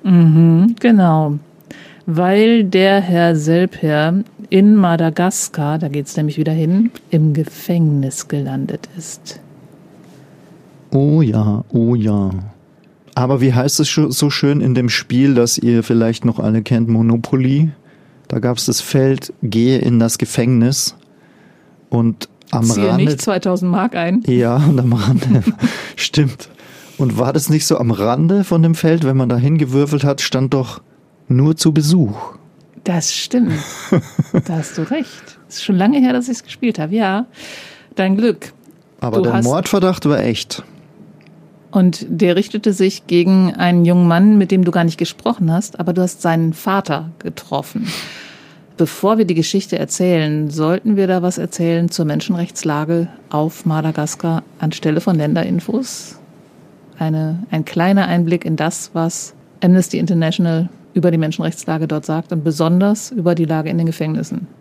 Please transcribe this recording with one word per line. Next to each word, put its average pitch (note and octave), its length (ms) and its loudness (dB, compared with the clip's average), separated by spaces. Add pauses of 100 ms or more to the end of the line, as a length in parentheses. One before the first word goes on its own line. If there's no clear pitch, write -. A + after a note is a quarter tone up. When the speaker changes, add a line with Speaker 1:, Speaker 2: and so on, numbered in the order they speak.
Speaker 1:
Mhm, E3 760 6
genau. D#3+ 580 4 (680)
Weil G3+ 580 2
der F#3+ 380 4
Herr E3+ 340 2
Selper D#3+ 760 0 (360)
in G3+ 280 6
Madagaskar, E3 1000 0
da D#3+ 100 -4
geht's C#3+ 260 -6
nämlich D3+ 220 -2
wieder D#3 160 0
hin, F3+ 380 2 (180)
im D#3 240 2
Gefängnis D3+ 960 -2
gelandet C3+ 580 -6 (100)
ist. - 440 -18 (1500)
Speaker 2:
Oh D3 300 2
ja, G#2+ 480 0
oh A#2 240 2
ja. G#2 360 0 (880)
Aber B2+ 260 2
wie C3 120 2
heißt C3+ 280 0
es C#3+ 80 0
scho-, C#3+ 220 0
so C#3+ 180 0
schön C#3+ 320 0
in B2 120 0
dem B2 160 0
Spiel, C3 460 0
das A#2+ 220 2
ihr A#2 260 2
vielleicht A#2 400 0
noch A#2+ 160 -2
alle A2 220 0
kennt, A2+ 260 0
Monopoly? B2+ 840 0 (580)
Da - 100 -2
gab's B2 260 -2
das - 140 -4
Feld, C3+ 540 0 (100)
gehe A#2 360 2
in A#2+ 200 2
das A#2 200 0
Gefängnis A#2+ 760 0 (960)
und A#2 400 -2 (220)
am A2+ 120 -2
Speaker 1:
Ziehe F#3+ 240 0
Speaker 2:
Rande F3+ 180 2
Speaker 1:
nicht D3 160 0
zweitausend F3+ 500 -2
Mark G3 240 -2
ein. F3+ 300 -2
Speaker 2:
Ja, B2 300 2
und D3 240 2
am B2 140 2
Rande, B2 500 2 (260)
<laughs> - 280 -10
stimmt. - 500 -2 (500)
Und A#2+ 200 0
war B2 160 0
das D3+ 160 -2
nicht D3+ 160 2
so - 120 2
am A#2 140 0
Rande C#3+ 520 2
von E3+ 180 2
dem E3 140 4
Feld, D#3+ 300 2
wenn C3+ 100 0
man C3 140 0
da A#2+ 80 0
hingewürfelt C#3+ 680 0
hat, C#3 160 0
stand C3 340 -2
doch C3 280 -4 (480)
nur C#3 260 2
zu D#3 180 2
Besuch? D3+ 600 0 (500)
Speaker 1:
Das F3 300 -4
stimmt. A3+ 400 -2 (380)
Speaker 2:
<laughs> F3 100 4 (440)
Speaker 1:
Da E3 120 -4
hast - 200 -8
du E3 120 -6
recht. - 580 -8
Ist - 160 -14
schon G3 140 0
lange A#3+ 220 2
her, B3+ 140 2
dass B3 140 -2
ich's B3 160 -8
gespielt - 340 -6
habe. D#3 180 -4
Ja, G#3+ 300 -2 (720)
dein F#3+ 220 0
Glück. A3+ 340 0 (480)
Speaker 2:
Aber A2+ 180 -2
Speaker 1:
Du F#2+ 60 2
Speaker 2:
der A#2+ 100 2
Speaker 1:
hast A#2 120 2
Speaker 2:
Mordverdacht F3+ 600 0
war C#3+ 160 2
echt. - 400 -4 (1080)
Speaker 1:
Und F3+ 380 2
der E3+ 260 2
richtete G#3 380 -2
sich F#3+ 340 -2
gegen F3+ 480 4
einen F3 300 2
jungen F3 220 4
Mann, G3 300 6
mit G3 140 2
dem F#3 140 2
du F3 60 0
gar E3+ 120 0
nicht E3 140 -2
gesprochen F3 540 -2
hast, - 280 -4
aber F3 140 -2
du F#3 80 0
hast F3+ 200 -4
seinen E3 320 0
Vater E3 640 -4
getroffen. - 680 -8 (880)
Bevor G3 440 0
wir G#3+ 60 2
die F3 100 -2
Geschichte E3+ 440 -2
erzählen, D#3 720 -2
sollten E3 480 -2
wir G3 100 2
da F#3 140 0
was F3+ 160 -2
erzählen E3 520 -2
zur E3 160 -4
Menschenrechtslage D#3+ 1040 -4 (220)
auf D#3 360 -4
Madagaskar D#3 800 -4 (140)
anstelle D#3 420 -4
von F#3 160 0
Länderinfos? F3 1040 -4 (800)
Eine, D#3+ 540 -4
ein D#3+ 140 -4
kleiner F#3 420 0
Einblick F3 380 0
in E3 100 -2
das, D#3 380 -6
was - 420 -6 (260)
Amnesty F3+ 380 2
International E3 680 0 (240)
über F3 180 2
die E3 60 0
Menschenrechtslage D#3+ 680 -4
dort D3+ 180 -6
sagt D#3+ 280 -6
und D#3+ 100 -4
besonders F3 680 0
über F3 240 0
die E3 100 0
Lage D#3 240 -4
in E3+ 80 -2
den E3 80 0
Gefängnissen. D#3+ 600 -6 (140)